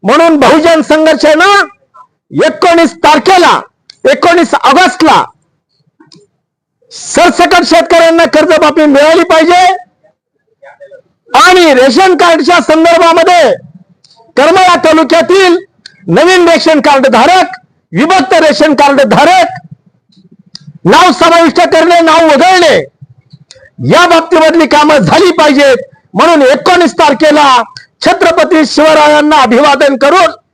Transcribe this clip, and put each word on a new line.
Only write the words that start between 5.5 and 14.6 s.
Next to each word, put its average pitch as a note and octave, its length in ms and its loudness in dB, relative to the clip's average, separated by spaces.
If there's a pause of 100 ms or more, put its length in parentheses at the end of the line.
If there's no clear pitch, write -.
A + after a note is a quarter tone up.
सरसकट - 760 -2
शेतकऱ्यांना E4 680 0
कर्जमाफी D#4 520 0
मिळाली D4+ 380 2
पाहिजे. F4 420 0 (1700)
आणि D#4+ 380 0
रेशन C4+ 420 0
कार्डच्या E4 440 0
संदर्भामध्ये E4 960 0 (840)
करमाळा F4+ 380 2